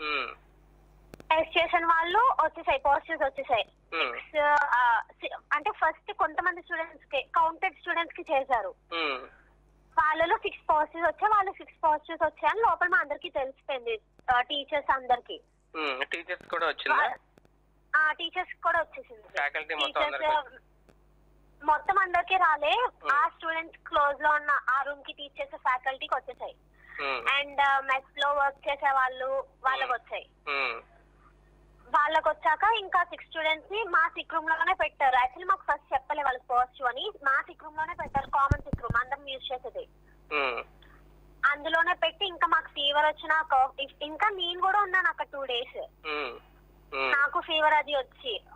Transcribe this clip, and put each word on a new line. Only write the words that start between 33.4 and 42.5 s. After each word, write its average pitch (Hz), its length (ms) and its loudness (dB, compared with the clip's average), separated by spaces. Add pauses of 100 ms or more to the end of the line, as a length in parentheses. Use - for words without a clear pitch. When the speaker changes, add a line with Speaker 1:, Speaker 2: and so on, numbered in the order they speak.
Speaker 2:
ని 440 120 -2
మా 330 240 2
sick 320 260 -10
room 320 160 -2
లోనే 339 240 2
పెట్టారు. 277 420 0
Actually 262 320 0
మాకు 381 140 0 (100)
first - 220 -6
చెప్పలే 294 280 -4
వాళ్ళకి 254 280 -2
పాజిటివ్ 254 380 0
అని, 285 220 -6 (140)
మా 277 180 2
sick - 200 -16
room 311 140 -16
లోనే 311 180 -6
పెట్టారు, 277 320 -6
common 277 360 0
sick 277 200 -8
room 226 140 -2
అందరం 277 320 -4
యూజ్ 269 240 -10
చేసేది. 247 360 -10 (440)
Speaker 1:
మ్మ్. 131 320 -2 (840)
Speaker 2:
అందులోనే 320 480 2
పెట్టి 330 320 -4
ఇంకా 339 200 -2
మాకు 320 220 2